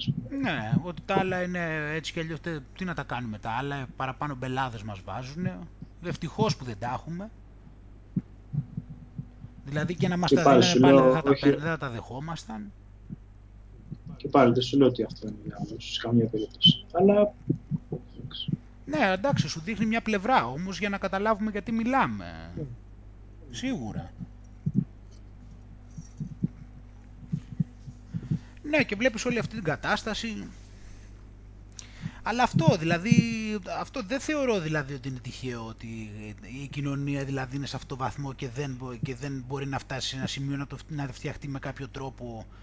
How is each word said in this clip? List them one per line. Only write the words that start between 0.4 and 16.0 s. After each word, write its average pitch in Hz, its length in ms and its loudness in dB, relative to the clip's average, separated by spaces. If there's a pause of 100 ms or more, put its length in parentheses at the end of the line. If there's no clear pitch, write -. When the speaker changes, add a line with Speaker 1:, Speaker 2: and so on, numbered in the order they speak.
Speaker 1:
Ναι, 131 320 0 (100)
ότι 175 220 -10
τα 196 100 2
άλλα 185 280 2
είναι 160 500 -2
έτσι 160 200 -6
κι 175 60 -4
αλλιώς, 160 200 -4
τε-, 165 200 -6 (180)
τι 185 80 -4
να 180 80 -4
τα 147 100 -6
κάνουμε 123 340 -6
τα 113 120 -8
άλλα, 135 460 -4
παραπάνω 135 400 -4
μπελάδες 127 480 -4
μας 104 180 -8
βάζουνε. 143 580 -6 (440)
Ευτυχώς 170 520 0
που 131 100 -12
δεν 120 140 -6
τα 120 140 -4
έχουμε. 175 360 -8 (2250)
Δηλαδή 151 300 -4
και 196 120 2
να 180 100 2
μας 180 120 2
Speaker 2:
Και 139 60 8
Speaker 1:
τα 127 80 8
Speaker 2:
πάλι 135 180 10
Speaker 1:
δίνανε 120 120 6
Speaker 2:
σου 123 60 8
Speaker 1:
πάλι, 139 160 12
Speaker 2:
λέω, 135 80 10
Speaker 1:
δεν 131 100 10
θα 131 80 2
τα 139 80 4
Speaker 2:
όχι. 139 120 6
Speaker 1:
παίρ-, 143 180 6
δεν 151 100 -2
θα 160 80 0
τα 139 120 -4
δεχόμασταν. 156 840 -8 (1500)
Speaker 2:
Και - 100 -8
πάλι 131 260 8
δεν 123 100 2
σου - 140 0
λέω 139 100 10
ότι 117 160 2
αυτό - 240 -8
είναι 104 180 -8
για - 120 -8 (120)
όλους, - 240 -10
σε - 80 -4